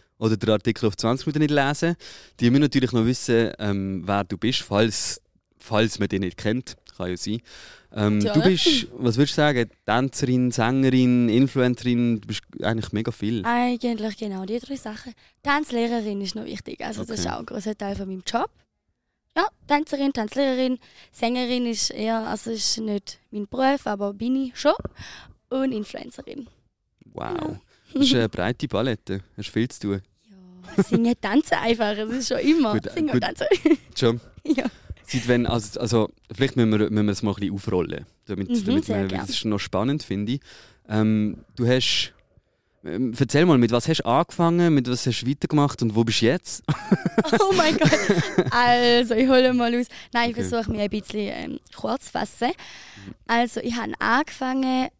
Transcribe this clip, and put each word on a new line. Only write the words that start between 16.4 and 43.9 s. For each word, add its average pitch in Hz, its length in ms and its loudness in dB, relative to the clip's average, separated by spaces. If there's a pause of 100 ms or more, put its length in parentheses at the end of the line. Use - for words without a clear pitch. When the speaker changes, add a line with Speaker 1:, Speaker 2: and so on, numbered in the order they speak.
Speaker 2:
wichtig, - 400 -12
also - 220 -8
das 226 160 -8
ist - 40 -4
Speaker 1:
Okay. - 100 -4
Speaker 2:
auch - 40 -8
ein 233 60 -12
grosser 214 320 -8
Teil 202 180 -6
von 196 140 -10
meinem 185 180 -10
Job. 294 220 -2 (840)
Ja, 359 140 0 (180)
Tänzerin, 285 460 0
Tanzlehrerin, 254 680 0 (360)
Sängerin 247 520 -2
ist 233 260 -2
eher, 220 360 -2
also 220 240 -6
ist 220 280 -2
nicht 208 380 -6 (140)
mein 208 160 -8
Beruf, 262 400 0
aber 202 260 -4
bin 233 220 -2
ich 262 240 -4
schon. 302 140 4 (760)
Und 269 220 0
Influencerin. 233 760 -10 (680)
Speaker 1:
Wow. - 260 -8
Speaker 2:
Ja. - 220 -6 (320)
Speaker 1:
Das 277 140 2
ist 247 60 4
eine 113 140 4
breite 113 400 -4
Palette. 101 540 -2 (160)
Hast 104 120 -10
viel 117 200 0
zu - 100 -16
tun. 98 220 -4 (760)
Speaker 2:
Ja, 196 60 6
singen, 233 380 2
tanzen 226 340 0
einfach. 226 420 0
Es 220 120 -6
ist 247 180 -4
schon 254 120 -2
immer. 277 340 4
Speaker 1:
Gut, - 180 -2
Speaker 2:
Singen 311 160 -2
Speaker 1:
gut. 262 80 -2
Speaker 2:
und 240 60 2
tanzen. - 260 -4 (220)
<laughs> - 280 0
Speaker 1:
Schon? 117 220 2 (260)
Speaker 2:
Ja. 285 200 0 (400)
Speaker 1:
Seit 120 240 -4
wann, 120 160 4
also, - 340 -4
also 113 300 2 (240)
vielleicht 135 240 0
müssen 113 140 6
wir, 107 180 2
müssen 107 160 2
wir 104 80 2
es - 100 -8
mal 104 80 0
ein 92 40 -2
bisschen 98 200 -4
aufrollen, 90 500 -4 (200)
damit, - 240 -6
Speaker 2:
Mhm, 233 160 -2
Speaker 1:
damit 277 200 0
Speaker 2:
sehr 214 120 -2
Speaker 1:
man, 196 100 -2
Speaker 2:
gern. - 140 -6
Speaker 1:
das 196 80 -8
ist - 160 -4
noch 104 140 0
spannend, 127 440 -2
finde 104 300 -4
ich. 139 80 -6 (480)
Ähm, 107 480 2 (200)
du 120 100 0
hast, - 460 0 (720)
ähm, 107 340 -4
erzähl 143 260 4
mal, 160 120 6
mit 120 140 4
was 120 180 0
hast 160 120 0